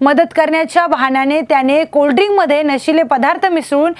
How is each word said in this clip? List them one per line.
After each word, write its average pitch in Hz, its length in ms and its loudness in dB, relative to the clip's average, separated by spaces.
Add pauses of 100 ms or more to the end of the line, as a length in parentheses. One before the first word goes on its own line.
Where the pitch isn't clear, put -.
मदत 294 360 2
करण्याच्या 320 500 0
बहाण्याने 269 540 0
त्याने 285 440 0
कोल्ड्रिंकमध्ये 302 760 0
नशिले 302 400 0
पदार्थ 277 440 0
मिसळून 320 540 -2